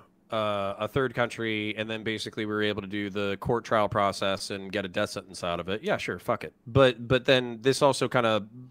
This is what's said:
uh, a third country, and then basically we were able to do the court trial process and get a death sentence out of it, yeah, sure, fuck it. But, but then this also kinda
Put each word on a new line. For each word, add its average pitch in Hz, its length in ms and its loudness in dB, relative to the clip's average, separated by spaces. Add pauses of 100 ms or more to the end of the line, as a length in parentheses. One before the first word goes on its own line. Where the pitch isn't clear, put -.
(300)
uh, 104 480 -2
a 107 100 -2
third 127 260 0
country, 110 600 -2
and 110 140 -4
then 110 140 -6
basically 107 420 -4
we 107 60 -4
were 107 100 0
able 104 200 0
to 95 60 -8
do 104 220 -4
the 98 280 -2
court 117 260 -2
trial 107 240 4
process 98 600 0
and 98 200 -8
get 98 140 -2
a 95 40 -4
death 98 220 -2
sentence 92 320 -12
out 85 160 -2
of 87 100 -6
it, 101 140 -4
yeah, 180 140 -2
sure, 90 220 -6
fuck - 260 -4
it. 78 80 -10 (140)
But, 123 400 6
but 123 180 2
then 123 360 2
this 131 220 2
also 131 260 4
kinda 110 360 2 (260)